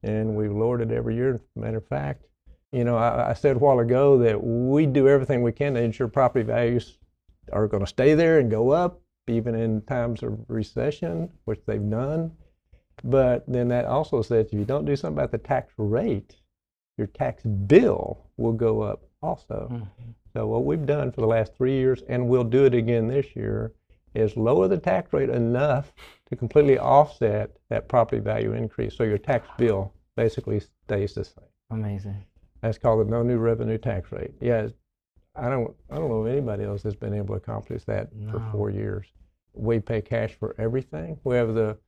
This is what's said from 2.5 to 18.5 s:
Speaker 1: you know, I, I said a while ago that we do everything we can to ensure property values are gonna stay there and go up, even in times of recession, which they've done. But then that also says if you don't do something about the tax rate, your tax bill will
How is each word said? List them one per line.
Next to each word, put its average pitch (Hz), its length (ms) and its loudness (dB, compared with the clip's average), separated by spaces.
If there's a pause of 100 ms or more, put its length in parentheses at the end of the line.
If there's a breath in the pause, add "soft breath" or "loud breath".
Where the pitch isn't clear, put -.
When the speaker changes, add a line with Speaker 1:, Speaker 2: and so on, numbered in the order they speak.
Speaker 1:
you 123 120 0
know, 120 120 2
I, 117 340 0
I - 40 0
said 135 220 2
a - 20 0
while 131 220 4
ago 131 380 6
that 113 240 2
we 127 440 2
do 135 220 4
everything 131 340 4
we 117 100 2
can 143 220 -2
to 117 80 0
ensure 117 260 0
property 123 360 2
values 120 540 0 (540)
are 107 140 0
gonna 101 200 -2
stay 139 280 4
there 160 240 6
and 123 120 2
go 110 200 2
up, 175 320 0 (240)
even 117 280 -2
in 113 280 0
times 120 400 -4
of 110 160 -6 (100)
recession, 151 840 -4 (140)
which 107 220 -6
they've 107 240 -2
done. 147 400 -4 (760)
But 123 420 2
then 123 220 0
that 123 160 0
also 131 380 0
says 110 240 2
if - 80 -10
you 104 100 -2
don't 139 220 -2
do 143 100 0
something 156 220 -6
about 135 140 -2
the 113 60 -4
tax - 380 -4
rate, 113 600 -2 (600)
your 104 120 -4
tax - 360 -6
bill 113 800 2 (140)
will 117 160 0